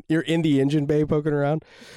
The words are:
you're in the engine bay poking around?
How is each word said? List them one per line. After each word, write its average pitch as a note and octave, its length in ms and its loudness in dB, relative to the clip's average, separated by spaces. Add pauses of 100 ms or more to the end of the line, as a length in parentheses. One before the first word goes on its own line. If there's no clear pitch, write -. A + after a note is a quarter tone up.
you're D#3+ 120 2
in E3 200 -2
the D3+ 180 2
engine C#3 280 0
bay D3+ 180 0
poking D3+ 280 -2
around? C#3+ 300 -2 (340)